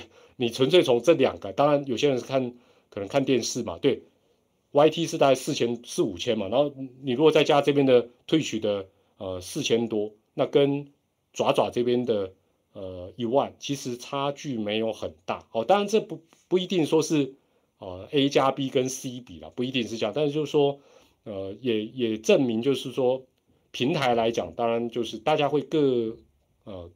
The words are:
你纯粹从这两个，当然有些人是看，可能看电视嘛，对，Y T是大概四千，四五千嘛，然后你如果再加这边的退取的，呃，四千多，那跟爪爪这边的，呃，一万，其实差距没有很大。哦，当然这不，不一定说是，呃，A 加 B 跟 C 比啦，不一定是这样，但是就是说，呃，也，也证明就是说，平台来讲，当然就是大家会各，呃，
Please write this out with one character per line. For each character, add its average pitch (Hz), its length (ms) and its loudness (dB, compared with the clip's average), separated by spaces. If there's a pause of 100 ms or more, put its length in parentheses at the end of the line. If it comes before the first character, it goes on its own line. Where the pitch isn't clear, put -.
(360)
你 120 140 -2
纯 131 200 0
粹 175 140 6
从 120 180 2
这 165 120 4
两 110 260 2
个， 98 140 -10
当 143 180 2
然 143 160 0
有 123 80 -2
些 143 140 2
人 131 100 0
是 117 60 -12
看， 127 280 -2 (360)
可 - 100 -10
能 101 80 -6
看 139 160 0
电 127 180 2
视 117 220 -6
嘛， 90 140 -8
对 123 260 0 (680)
，Y 147 180 6
T 156 180 -4
是 160 100 -6
大 147 120 4
概 131 60 6
四 139 180 -4
千， 120 320 -2
四 - 160 -4
五 104 160 -2
千 110 200 -2
嘛， 98 120 -6
然 117 100 0
后 143 140 0 (280)
你 135 120 -2
如 127 100 2
果 156 80 8
再 156 140 4
加 147 160 4
这 147 100 2
边 139 140 4
的 123 240 6 (160)
退 160 160 2
取 113 180 -4
的， 101 300 -4 (280)
呃， 95 220 -8
四 127 240 -8
千 117 240 2
多， 107 240 -4 (220)
那 139 120 -2
跟 143 460 0 (400)
爪 117 220 0
爪 110 160 2
这 120 140 -2
边 123 200 0
的， 104 300 -2 (400)
呃， 92 420 -14
一 123 80 -8
万， 113 360 0
其 - 160 -8
实 127 200 -8
差 143 380 -6
距 143 240 -8
没 104 200 -4
有 110 140 -2
很 - 320 -10
大。 95 300 -8
哦， 113 100 -2
当 185 140 4
然 202 100 0
这 208 140 0
不， - 180 -12 (300)
不 180 100 2
一 185 80 -6
定 175 180 2
说 160 160 2
是， 147 320 0 (440)
呃， 95 340 -14
A 139 160 2
加 139 240 4
B 135 160 -4
跟 131 220 0
C 127 320 -12
比 85 180 -18
啦， 78 160 -16
不 123 80 -4
一 131 80 -4
定 123 160 -2
是 113 80 -8
这 113 100 -4
样， 104 80 -2
但 151 140 0
是 143 60 -4
就 151 120 -2
是 139 60 -10
说， 143 300 2 (420)
呃， 98 380 -10
也， 110 240 0
也 113 320 -2
证 151 260 4
明 113 180 0
就 135 120 0
是 131 180 -6
说， 131 320 0 (480)
平 131 220 -2
台 135 220 2
来 117 160 2
讲， 90 220 -4
当 117 180 -2
然 117 180 -2
就 120 140 -4
是 110 140 -10
大 151 180 0
家 147 140 0
会 147 120 0
各， 123 560 0 (460)
呃， 90 320 -14